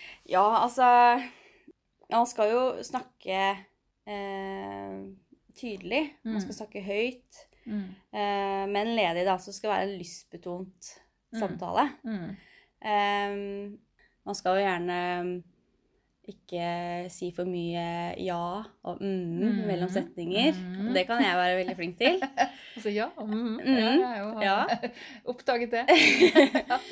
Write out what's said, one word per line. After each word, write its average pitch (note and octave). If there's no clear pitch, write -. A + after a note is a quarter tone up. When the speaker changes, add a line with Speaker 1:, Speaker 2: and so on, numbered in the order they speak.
Speaker 1:
Ja, F#3
altså, A#3+
man A#3
skal G#3+
jo B3
snakke, G3
eh, G3
tydelig. A3+
Man A3
Speaker 2:
Mm. G3+
Speaker 1:
skal G#3
snakke G3+
høyt. A3+
Speaker 2:
Mm. G3
Speaker 1:
Eh, G3
men G3+
ledig F3
da, F#3
så G3
skal -
det F#3+
være G3
en F#3+
lystbetont F3+
Speaker 2:
Mm. A3+
Speaker 1:
samtale. F#3
Speaker 2:
Mm. G3
Speaker 1:
Ehm, G3+
man G3+
skal F#3
jo G3
gjerne F3+
ikke F3
si F3
for F3
mye E3+
ja F3
og -
mm F3+
Speaker 2:
Mm. G3+
Speaker 1:
mellom F#3
setninger. F#3
Speaker 2:
Mm. F#3
Speaker 1:
Og B3
det F#3
kan A#3
jeg F3+
være F3+
veldig F#3
flink F3
til. E4+
Speaker 2:
<laughs> -
Altså, G#3
ja, A3+
mm, A3
Speaker 1:
Mm. C4
Speaker 2:
ja, B3+
jeg G#3+
har G#3+
Speaker 1:
Ja. G3+
Speaker 2:
<laughs> -
oppdaget A#3+
det. A#3
Speaker 1:
<laughs> D4
Speaker 2:
At, B3+